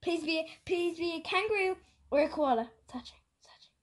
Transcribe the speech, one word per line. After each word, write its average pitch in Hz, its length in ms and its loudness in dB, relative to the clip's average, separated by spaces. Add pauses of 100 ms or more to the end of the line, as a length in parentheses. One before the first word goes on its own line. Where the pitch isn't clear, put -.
Please 339 220 0
be, 320 220 0 (180)
please 349 340 0
be 339 180 -2
a 320 40 -6
kangaroo 381 560 0 (340)
or 277 100 4
a 302 80 6
koala. 262 420 2 (180)
Touch - 220 -12
it, - 360 -20
touch - 240 -20 (120)